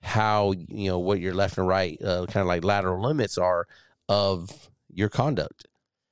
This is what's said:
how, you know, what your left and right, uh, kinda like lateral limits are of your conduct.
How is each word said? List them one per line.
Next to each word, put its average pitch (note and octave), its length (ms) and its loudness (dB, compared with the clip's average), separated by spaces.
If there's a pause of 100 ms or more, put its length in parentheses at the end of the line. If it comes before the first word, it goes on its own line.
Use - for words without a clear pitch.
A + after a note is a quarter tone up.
how, G#2+ 520 2
you F#2+ 380 -4
know, F2+ 80 0
what F#2 220 2
your F#2 140 -4
left F#2+ 240 0
and F#2+ 80 2
right, F#2 360 0
uh, F2+ 240 -2
kinda G2 180 0
like F2 200 0
lateral F#2+ 380 0
limits C3 340 -2
are F2+ 300 2 (420)
of G2 600 -2 (200)
your G2+ 200 -2
conduct. B2 560 -2 (460)